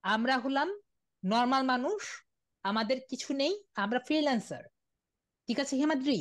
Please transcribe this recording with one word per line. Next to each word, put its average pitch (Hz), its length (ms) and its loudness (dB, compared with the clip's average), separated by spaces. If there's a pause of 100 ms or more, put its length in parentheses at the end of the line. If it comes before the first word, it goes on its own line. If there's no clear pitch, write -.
আমরা 226 340 2
হলাম 269 320 0 (540)
নরমাল 247 400 2 (100)
মানুষ, 311 280 0 (640)
আমাদের 220 340 0 (120)
কিছু - 240 -8
নেই, 277 200 0 (300)
আমরা 233 240 0
ফ্রিল্যান্সার, 269 560 0 (840)
ঠিক 240 120 -2
আছে 277 160 -2
হিমাদ্রি? 277 460 2